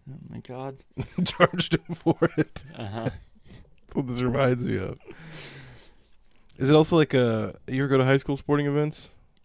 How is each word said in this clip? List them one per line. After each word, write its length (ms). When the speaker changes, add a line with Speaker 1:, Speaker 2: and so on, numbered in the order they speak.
Speaker 1:
Oh 60
my 100
God. 460
Speaker 2:
<laughs> 220
Charged 500
him 220
for 200
it. 280
Speaker 1:
Uh-huh. 340
Speaker 2:
That's 840
what 120
this 160
reminds 460
me 100
of. 200
Is 120
it 60
also 200
like 180
a, 420
you 160
ever 60
go 100
to 60
high 140
school 180
sporting 300
events? 440